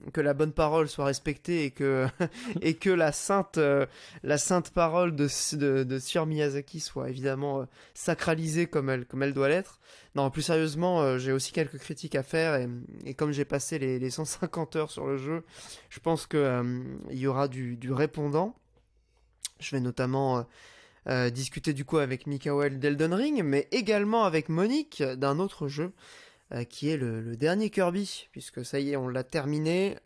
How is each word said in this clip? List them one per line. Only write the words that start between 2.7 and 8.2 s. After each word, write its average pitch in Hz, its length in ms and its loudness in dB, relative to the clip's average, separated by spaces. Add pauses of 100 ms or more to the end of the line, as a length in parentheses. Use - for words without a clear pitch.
que 190 160 2
la 165 200 4
sainte, 196 460 0
euh, 139 300 4 (340)
la 143 160 0
sainte 175 320 2
parole 170 460 2
de, 143 120 2 (280)
de, 139 280 2
de 131 160 -2
Sir 160 280 0
Miyazaki 147 520 -2
soit 131 300 -6
évidemment, 135 520 -2
euh, 127 40 -6 (300)
sacralisée 160 720 0